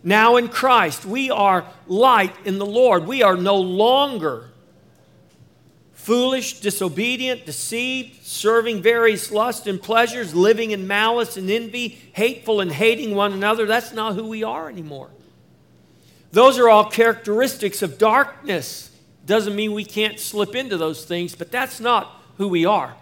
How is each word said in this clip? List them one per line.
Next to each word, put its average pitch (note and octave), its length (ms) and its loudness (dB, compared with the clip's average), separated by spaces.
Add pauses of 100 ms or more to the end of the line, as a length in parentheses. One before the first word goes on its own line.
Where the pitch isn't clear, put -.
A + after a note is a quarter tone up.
Now A3 340 4
in A#3+ 140 2
Christ, A#3 540 2
we B3+ 280 -4
are F#3+ 340 2 (220)
light G#3 460 4 (120)
in G3 140 -4
the G3+ 60 -4
Lord. G#3 420 2
We B3+ 160 0
are F#3+ 120 4
no F#3+ 200 0
longer F#3 960 0 (1400)
foolish, B3 680 -2
disobedient, A3+ 880 -4
deceived, B3 760 -8
serving A3 600 -2
various A3+ 480 2
lusts A3 340 -2
and F#3+ 160 -6
pleasures, A3+ 540 -2
living G#3+ 340 2
in G3 160 -6
malice A3+ 520 -2
and F#3+ 120 -6
envy, A#3 480 -6 (160)
hateful A3 480 -2
and F3 100 -4
hating A3+ 440 0
one G3+ 180 0
another. G#3+ 320 -2
That's A3+ 280 -2
not A3 200 -6
who A3 140 -8
we A3 160 -8
are B3+ 260 -8
anymore. D3+ 400 -14 (1200)
Those B3 280 6
are A#3 100 8
all G#3+ 160 8
characteristics A3+ 960 0
of E3 160 -6
darkness. G#3+ 960 -2 (340)
Doesn't G#3 300 0
mean G#3+ 160 -2
we G#3 140 -6
can't G#3+ 340 -4
slip G#3 340 -4
into B3 240 -6
those D#3+ 280 -6
things, F3 280 -6
but F3 160 -14
that's B3+ 300 -6
not A3+ 420 -2 (160)
who G3 100 -2
we E3+ 160 0
are. E3+ 380 0